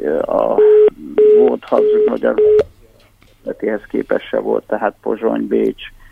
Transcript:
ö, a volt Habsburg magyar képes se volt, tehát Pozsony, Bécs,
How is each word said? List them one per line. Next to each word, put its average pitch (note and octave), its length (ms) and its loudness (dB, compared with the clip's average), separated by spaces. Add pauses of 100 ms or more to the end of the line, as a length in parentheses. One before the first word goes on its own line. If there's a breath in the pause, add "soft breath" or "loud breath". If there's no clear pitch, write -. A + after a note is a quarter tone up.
ö, D2+ 160 -2
a - 380 -2 (800)
volt - 260 2
Habsburg G#4+ 460 0
magyar - 260 -2 (1500)
képes G#2+ 400 -4
se A2 100 -4
volt, G#2+ 280 -4
tehát G#2+ 340 -4
Pozsony, A2+ 460 -4
Bécs, A2 360 -4 (280 soft breath)